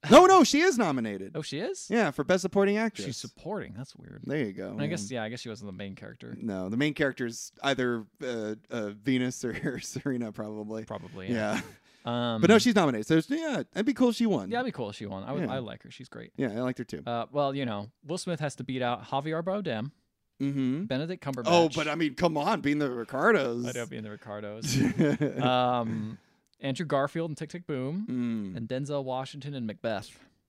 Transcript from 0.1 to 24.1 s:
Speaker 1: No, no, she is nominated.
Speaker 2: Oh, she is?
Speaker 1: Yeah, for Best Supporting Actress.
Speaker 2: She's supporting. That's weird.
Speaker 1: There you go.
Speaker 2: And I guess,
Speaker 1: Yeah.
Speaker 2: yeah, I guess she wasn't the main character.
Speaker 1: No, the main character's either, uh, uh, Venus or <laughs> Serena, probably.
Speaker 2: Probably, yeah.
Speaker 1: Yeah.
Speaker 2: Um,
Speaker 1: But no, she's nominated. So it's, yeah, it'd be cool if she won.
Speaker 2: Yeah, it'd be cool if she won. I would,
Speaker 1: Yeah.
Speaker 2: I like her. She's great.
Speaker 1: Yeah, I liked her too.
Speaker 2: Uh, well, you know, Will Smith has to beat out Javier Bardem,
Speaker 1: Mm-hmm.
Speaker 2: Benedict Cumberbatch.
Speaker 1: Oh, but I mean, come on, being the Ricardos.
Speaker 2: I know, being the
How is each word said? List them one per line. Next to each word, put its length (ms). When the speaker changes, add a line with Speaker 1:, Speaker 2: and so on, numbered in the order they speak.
Speaker 1:
No, 180
no, 180
she 160
is 160
nominated. 580
Speaker 2:
Oh, 60
she 180
is? 300
Speaker 1:
Yeah, 220
for 120
Best 200
Supporting 340
Actress. 280
Speaker 2:
She's 120
supporting. 580
That's 220
weird. 280
Speaker 1:
There 200
you 80
go. 160
Speaker 2:
And 120
I 60
guess, 240
Speaker 1:
Yeah. 80
Speaker 2:
yeah, 60
I 40
guess 120
she 80
wasn't 180
the 100
main 160
character. 460
Speaker 1:
No, 300
the 80
main 160
character's 580
either, 440
uh, 320
uh, 200
Venus 520
or 360
<laughs> 20
Serena, 500
probably. 540
Speaker 2:
Probably, 440
yeah. 300
Speaker 1:
Yeah. 300
Speaker 2:
Um, 40
Speaker 1:
But 100
no, 100
she's 160
nominated. 320
So 100
it's, 120
yeah, 340
it'd 100
be 80
cool 180
if 40
she 100
won. 240
Speaker 2:
Yeah, 100
it'd 80
be 40
cool 180
if 60
she 100
won. 200
I 80
would, 100
Speaker 1:
Yeah. 100
Speaker 2:
I 60
like 240
her. 80
She's 160
great. 300
Speaker 1:
Yeah, 140
I 100
liked 160
her 80
too. 200
Speaker 2:
Uh, 280
well, 200
you 120
know, 260
Will 100
Smith 220
has 160
to 80
beat 180
out 220
Javier 400
Bardem, 480
Speaker 1:
Mm-hmm. 440
Speaker 2:
Benedict 360
Cumberbatch. 260
Speaker 1:
Oh, 280
but 140
I 60
mean, 200
come 220
on, 240
being 180
the 100
Ricardos. 800
Speaker 2:
I 100
know, 80
being 180
the 80